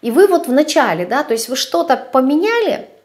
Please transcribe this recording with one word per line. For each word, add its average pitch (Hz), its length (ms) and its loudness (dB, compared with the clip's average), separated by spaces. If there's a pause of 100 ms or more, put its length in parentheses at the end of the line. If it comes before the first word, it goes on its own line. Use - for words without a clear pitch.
И 233 80 -6
вы 320 180 6
вот 339 200 2
в 247 40 -4
начале, 254 540 0
да, 247 180 -4
то 285 100 -2
есть 226 160 -6
вы 254 60 -6
что-то 330 400 -2
поменяли 330 920 -2 (180)